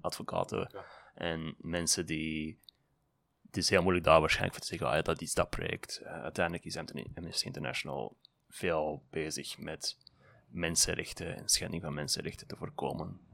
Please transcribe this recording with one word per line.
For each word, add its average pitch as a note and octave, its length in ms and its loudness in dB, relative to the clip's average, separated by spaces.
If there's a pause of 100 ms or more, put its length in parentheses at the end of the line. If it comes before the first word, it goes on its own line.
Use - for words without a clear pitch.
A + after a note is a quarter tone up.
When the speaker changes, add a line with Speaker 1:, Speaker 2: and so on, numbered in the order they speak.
Speaker 1:
advocaten - 720 -2
Speaker 2:
Ja. F#2+ 120 -12 (280)
Speaker 1:
en E2 440 -4
mensen E2+ 480 0
die, D#2 540 -2 (880)
het - 120 -6
is - 120 2
heel F#2 120 8
moeilijk F2+ 240 4
daar D#2+ 140 12
waarschijnlijk - 360 4
voor - 80 -10
te - 60 -6
zeggen, D#2 200 -2
ah B1 60 4
ja, E2 60 6
dat E2 200 0
is D#2+ 120 -4
dat - 160 4
project. - 540 -4
Eh, - 80 -10 (100)
uiteindelijk E2+ 440 -2
is D2+ 120 -6 (380)
Amnesty - 300 -4
International C#2 720 -6 (320)
veel D#2+ 600 0
bezig - 480 -4
met - 400 -6 (500)
mensenrechten - 880 0
en - 140 -6
schending F2 340 0
van D2+ 100 -2
mensenrechten - 540 -4
te - 80 -10
voorkomen. E2+ 640 -4 (140)